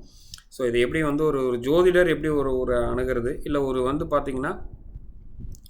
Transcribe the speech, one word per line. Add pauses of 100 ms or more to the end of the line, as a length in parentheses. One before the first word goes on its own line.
(500)
So,
இது
எப்படி
வந்து
ஒரு,
ஒரு
ஜோதிடர்
எப்படி
ஒரு,
ஒரு
அணுகிறது,
இல்ல
ஒரு
வந்து
பார்த்திங்கன்னா, (1080)